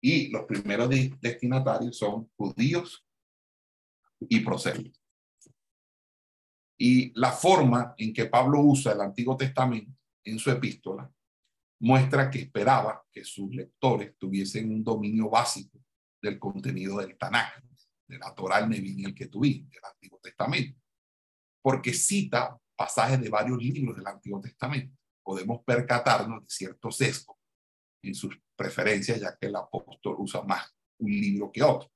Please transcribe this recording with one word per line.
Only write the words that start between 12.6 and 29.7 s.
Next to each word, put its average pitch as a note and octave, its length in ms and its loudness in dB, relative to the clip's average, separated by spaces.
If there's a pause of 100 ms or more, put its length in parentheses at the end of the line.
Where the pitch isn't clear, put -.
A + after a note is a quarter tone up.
que G2+ 140 -20
sus G2+ 320 -10
lectores - 600 -2
tuviesen G2 520 -4
un A2 140 -2
dominio G#2+ 460 0
básico A#2+ 500 0 (420)
del G3+ 160 -4
contenido G2 600 -6
del F#2+ 200 -8
Tanaj, - 460 -2 (440)
de C3+ 120 -18
la - 140 -14
Torá, F#2+ 260 0
el A2 100 0
Nevín G2 300 -4
y F#2+ 60 -6
el F#2+ 80 -8
Ketubín, - 560 -2
del - 140 -20
Antiguo - 380 -20
Testamento. C3+ 580 -4 (840)
Porque B2 320 0
cita - 640 0 (180)
pasajes B2 440 2
de A2 100 -4
varios A2 280 0
libros B2 400 -2
del F#2+ 100 -10
Antiguo G2+ 320 -10
Testamento. C3 560 -8 (280)
Podemos G2 420 -6
percatarnos A#2+ 800 0
de - 60 -20
cierto - 400 -10
sesgo - 480 -2 (640)
en G2 140 -10
sus - 240 -10 (160)
preferencias, G2 640 -2
ya F#2 160 -8
que F#2+ 120 -8
el G2+ 80 -6
apóstol - 640 -8